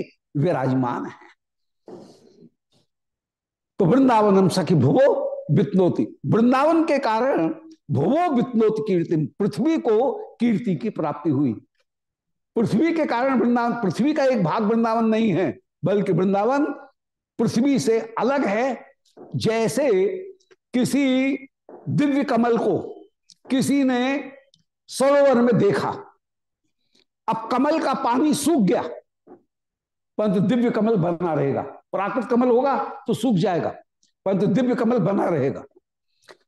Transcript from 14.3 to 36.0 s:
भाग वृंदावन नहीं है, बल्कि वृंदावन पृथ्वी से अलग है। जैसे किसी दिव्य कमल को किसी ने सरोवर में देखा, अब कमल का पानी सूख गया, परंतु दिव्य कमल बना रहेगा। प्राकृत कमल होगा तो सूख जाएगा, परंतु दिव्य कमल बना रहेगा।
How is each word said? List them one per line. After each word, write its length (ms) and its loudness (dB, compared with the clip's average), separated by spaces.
भाग 180 0
वृंदावन 440 0
नहीं 260 2
है, 260 -2
बल्कि 280 0
वृंदावन 520 0
पृथ्वी 400 2
से 200 0
अलग 280 0
है। 480 -4
जैसे 540 0
किसी 640 0
दिव्य 340 0
कमल 340 2
को 200 0
किसी 340 0
ने 480 -2
सरोवर 540 4
में 160 4
देखा, 320 2
अब 240 -4
कमल 260 0
का 160 -2
पानी 400 0
सूख 280 0
गया, 200 2
परंतु 220 0
दिव्य 300 2
कमल 280 0
बना 360 -2
रहेगा। 280 -2
प्राकृत 320 -4
कमल 240 2
होगा 280 2
तो 80 -2
सूख 220 0
जाएगा, 380 -2
परंतु 200 0
दिव्य 280 0
कमल 260 0
बना 260 0
रहेगा। 380 -2